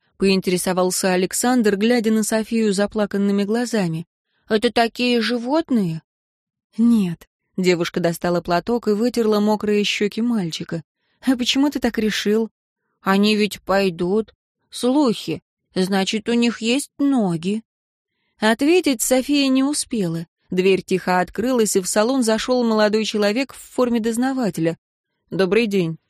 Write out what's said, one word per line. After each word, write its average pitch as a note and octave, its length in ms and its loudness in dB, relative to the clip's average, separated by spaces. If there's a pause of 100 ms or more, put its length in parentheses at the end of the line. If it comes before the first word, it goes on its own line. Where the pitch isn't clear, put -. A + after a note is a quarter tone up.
(160)
поинтересовался F#3 960 0
Александр, G#3 640 0
глядя A3+ 340 0
на A3 140 2
Софию A3 480 0
заплаканными G3+ 720 -2
глазами. G3+ 640 -2 (420)
«Это A3 240 0
такие A#3+ 480 0
животные?» A#3 840 -2 (720)
«Нет». A3 520 2 (280)
Девушка F3+ 440 0
достала E3+ 400 -2
платок F3 480 -2
и - 20 2
вытерла G#3+ 480 2
мокрые G#3 460 0
щёки G#3 360 -2
мальчика. F3+ 640 -4 (420)
«А C4 120 2
почему C4+ 340 0
ты C#4 80 -6
так A#3+ 180 -2
решил?» G#3+ 540 0 (520)
«Они G3+ 340 4
ведь G#3 260 -2
пойдут. F#3+ 720 -2 (340)
Слухи. B3 720 0 (320)
Значит, F#3+ 540 -2
у A#3+ 60 0
них A#3 260 0
есть A#3+ 380 -2
ноги». G#3+ 640 0 (760)
Ответить C#4+ 600 2
София C4+ 480 0
не C4 140 2
успела. F#3+ 640 -4 (240)
Дверь F#3 320 2
тихо F3+ 380 0
открылась, A3 560 0
и G3+ 40 2
в F#3 60 -6
салон B3 360 0
зашёл A3+ 400 0
молодой G#3+ 440 2
человек G#3 480 -2
в - 40 -20
форме A#3+ 420 -2
дознавателя. A3+ 760 -2 (540)
«Добрый F#3+ 360 2
день», — F3+ 320 0 (120)